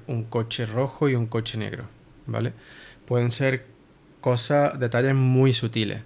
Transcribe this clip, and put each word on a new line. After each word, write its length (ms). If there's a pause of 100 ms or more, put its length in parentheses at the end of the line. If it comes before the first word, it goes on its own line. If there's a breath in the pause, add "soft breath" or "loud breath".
un 160
coche 420
rojo 440
y 80
un 100
coche 320
negro, 280 (400)
¿vale? 260 (520 loud breath)
Pueden 280
ser 320 (560)
cosas, 580
detalles 380
muy 360
sutiles. 540